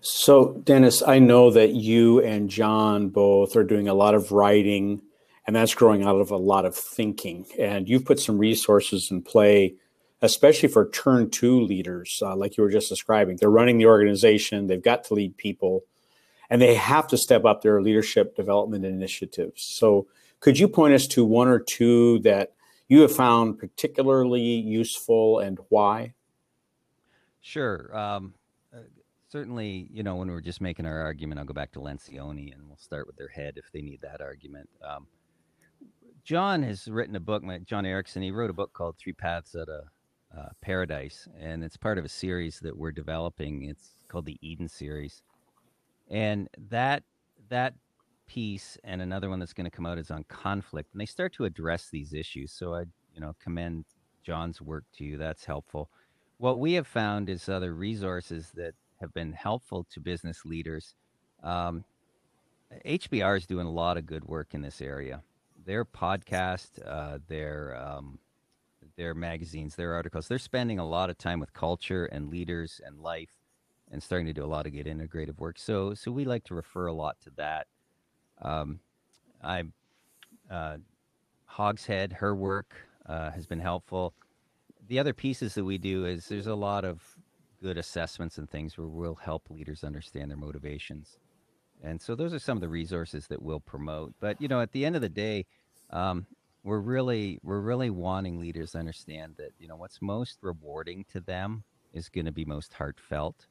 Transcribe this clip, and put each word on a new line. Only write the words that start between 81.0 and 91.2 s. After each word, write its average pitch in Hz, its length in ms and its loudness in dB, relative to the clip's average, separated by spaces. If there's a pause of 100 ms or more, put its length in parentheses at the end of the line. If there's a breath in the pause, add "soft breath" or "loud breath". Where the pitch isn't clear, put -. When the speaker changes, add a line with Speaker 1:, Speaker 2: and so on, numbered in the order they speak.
Speaker 2:
Hogshead, 104 680 -6
her 101 200 -6
work, 98 400 -8 (320)
uh, 80 240 -10
has 85 160 -16
been 82 140 -10
helpful. 90 540 -8 (760)
The 123 100 -6
other 139 140 -4
pieces 123 420 -8
that 101 100 -8
we 95 140 -6
do 92 280 -6
is 87 220 -10
there's 101 180 -12
a 110 80 -8
lot 101 300 -6
of 87 180 -12 (600)
good 90 160 -8
assessments 82 600 -10
and 76 120 -16
things 78 260 -14
where 82 100 -14
we'll 82 280 -12
help 78 340 -12
leaders 76 360 -18
understand 73 460 -14
their 71 80 -16
motivations. 73 800 -16 (640)